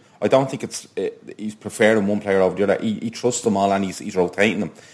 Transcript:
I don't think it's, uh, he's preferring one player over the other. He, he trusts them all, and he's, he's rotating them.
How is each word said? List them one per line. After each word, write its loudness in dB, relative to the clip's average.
I 0
don't 2
think -8
it's, -12
uh, -2
he's -8
preferring 2
one 0
player 2
over 4
the -2
other. 0
He, -2
he -6
trusts -4
them 2
all, 2
and 0
he's, -6
he's -10
rotating 0
them. -6